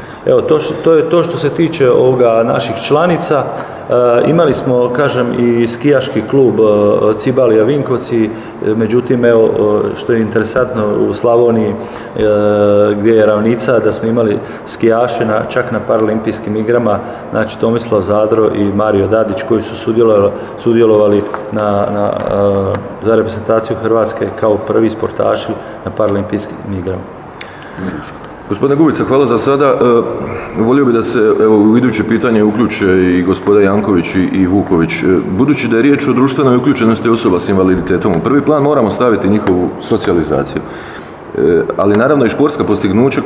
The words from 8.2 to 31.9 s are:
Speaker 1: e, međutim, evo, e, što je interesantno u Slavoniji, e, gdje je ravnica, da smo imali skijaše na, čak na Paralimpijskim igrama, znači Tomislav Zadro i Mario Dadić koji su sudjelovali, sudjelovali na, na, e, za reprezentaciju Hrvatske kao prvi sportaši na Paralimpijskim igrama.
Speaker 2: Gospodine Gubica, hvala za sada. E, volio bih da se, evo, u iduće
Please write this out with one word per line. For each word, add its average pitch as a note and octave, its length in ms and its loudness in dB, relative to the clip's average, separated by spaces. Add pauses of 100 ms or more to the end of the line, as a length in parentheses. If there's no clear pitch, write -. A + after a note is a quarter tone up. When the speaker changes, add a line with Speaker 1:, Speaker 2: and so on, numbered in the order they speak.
Speaker 1:
e, G#2 40 -2 (480)
međutim, A#2 480 0
evo, A#2 200 6
e, G#2 520 0
što - 160 -4
je A2+ 80 2
interesantno A2 600 -2 (280)
u G2 40 -4
Slavoniji, A#2 540 2
e, G2+ 60 -4 (1300)
gdje A2 120 2
je G#2+ 140 4
ravnica, A2+ 520 0
da G#2 140 0
smo - 160 -4
imali A2+ 300 0 (280)
skijaše A#2 600 0
na, G#2+ 220 0
čak A#2+ 240 -2
na A2 80 -2
Paralimpijskim A2 760 -2
igrama, A2 420 0 (320)
znači G#2+ 300 -4
Tomislav A2+ 420 0
Zadro G#2+ 520 2
i G2+ 100 0
Mario G2+ 420 0
Dadić G#2+ 420 0
koji A2 140 0
su - 140 -10
sudjelovali, A2 540 2 (320)
sudjelovali G#2+ 600 4 (300)
na, G#2 420 0
na, G#2 160 -2
e, G2 960 -2
za A2+ 100 2
reprezentaciju A2 680 -2
Hrvatske A2 440 -2 (140)
kao G#2+ 160 2
prvi A2 340 0
sportaši G#2+ 640 -4 (320)
na F#2+ 60 -6
Paralimpijskim G2+ 680 -4 (220)
igrama. F#2 240 -8 (1500)
Speaker 2:
Gospodine C#3 280 0
Gubica, D3+ 280 2
hvala C#3+ 220 2
za A#2 120 0
sada. C#3 260 0
E, C3+ 80 2 (840)
volio B2+ 260 2
bih A#2+ 100 2
da A2+ 80 2
se, A2+ 160 -2 (220)
evo, A2 160 4
u G#2+ 200 4
iduće B2 320 0